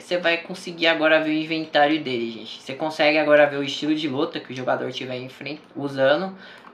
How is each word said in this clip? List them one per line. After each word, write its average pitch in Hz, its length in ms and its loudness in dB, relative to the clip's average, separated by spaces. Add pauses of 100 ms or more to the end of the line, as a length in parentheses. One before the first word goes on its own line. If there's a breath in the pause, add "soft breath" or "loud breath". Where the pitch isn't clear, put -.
cê 175 160 -2
vai 170 220 0
conseguir 170 480 -4
agora 156 340 4
ver 156 80 -2
o 156 120 0
inventário 156 640 2
dele, 120 260 -4
gente. 110 320 -12
Cê 135 120 -10
consegue 151 440 0
agora 147 300 6
ver 143 80 -2
o 143 80 -2
estilo 147 320 -2
de 156 140 -2
luta 151 320 -4
que - 100 -14
o - 20 -10
jogador 127 380 -4
tiver 127 240 -10
em 127 140 -10
frente, 143 320 -14 (120)
usando. 143 640 0 (380 loud breath)